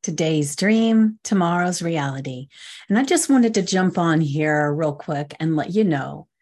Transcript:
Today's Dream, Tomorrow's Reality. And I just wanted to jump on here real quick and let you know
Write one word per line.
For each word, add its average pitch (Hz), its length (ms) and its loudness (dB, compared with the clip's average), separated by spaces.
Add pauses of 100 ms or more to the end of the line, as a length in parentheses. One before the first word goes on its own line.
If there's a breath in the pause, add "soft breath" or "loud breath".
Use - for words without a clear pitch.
Today's 156 540 -2
Dream, 220 680 2
Tomorrow's 175 600 0
Reality. 139 640 -4 (420 loud breath)
And 202 80 2
I 269 60 2
just 302 260 0
wanted 233 240 4
to 202 80 2
jump 185 380 0
on 165 200 2
here 151 540 0
real 151 220 -2
quick 147 440 -8
and 160 160 -2
let 151 140 -2
you 214 140 2
know 143 440 -4 (140)